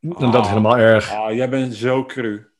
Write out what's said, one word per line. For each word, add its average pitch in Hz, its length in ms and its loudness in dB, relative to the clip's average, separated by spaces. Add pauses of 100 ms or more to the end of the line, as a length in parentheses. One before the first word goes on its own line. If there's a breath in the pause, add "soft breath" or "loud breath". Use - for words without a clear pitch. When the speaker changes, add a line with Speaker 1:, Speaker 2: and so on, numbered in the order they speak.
Speaker 1:
En 156 100 -10 (200)
dat 113 40 0
is 123 60 6
Speaker 2:
Ah. 104 80 0
Speaker 1:
helemaal 107 300 2
erg. 110 340 4
Speaker 2:
Ah, 107 220 -6
jij 127 140 -4
bent 127 260 -4
zo 127 300 -2
cru. 110 420 -8 (140)